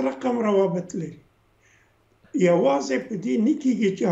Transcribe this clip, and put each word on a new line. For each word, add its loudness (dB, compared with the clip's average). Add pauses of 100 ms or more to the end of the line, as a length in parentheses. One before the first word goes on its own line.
رقم -4 (120)
روابط 0 (120)
لري. -12 (1120)
یوازې 2 (100)
په -8 (100)
دې -2 (120)
نه 2
کېږي 2
چې -2